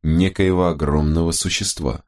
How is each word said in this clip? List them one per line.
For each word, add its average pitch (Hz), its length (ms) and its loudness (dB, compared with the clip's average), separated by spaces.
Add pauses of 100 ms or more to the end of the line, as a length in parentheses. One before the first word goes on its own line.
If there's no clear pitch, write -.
некоего 92 640 2
огромного 76 640 0
существа. - 760 -6